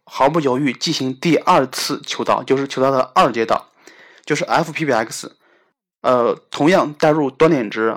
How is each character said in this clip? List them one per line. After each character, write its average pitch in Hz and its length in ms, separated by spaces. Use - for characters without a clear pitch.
毫 - 240
不 160 120
犹 131 180
豫 139 140
进 156 200
行 131 220
第 151 220
二 170 320
次 - 360
求 - 200
导， 107 180
就 131 140
是 139 100
求 135 160
导 135 80
的 131 240
二 170 160
阶 113 160
导， - 220
就 151 100
是 - 100
f 160 280
撇 165 120
撇 139 120
x， - 400
呃， 120 340
同 147 200
样 151 220
代 156 180
入 151 200
端 156 180
点 123 220
值， 110 260